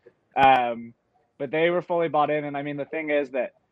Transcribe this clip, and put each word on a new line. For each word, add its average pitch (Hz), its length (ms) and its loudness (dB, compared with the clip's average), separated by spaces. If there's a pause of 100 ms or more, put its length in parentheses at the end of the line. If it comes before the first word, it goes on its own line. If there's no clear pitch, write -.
(360)
Um, 123 580 4 (440)
but 143 140 -8
they 160 180 2
were 175 140 0
fully 170 260 -2
bought 147 220 0
in. 151 140 -2
And 143 120 -8
I 143 60 -6
mean, 147 140 -8
the 143 80 -6
thing 156 260 -8
is 143 200 0
that 123 220 -4 (180)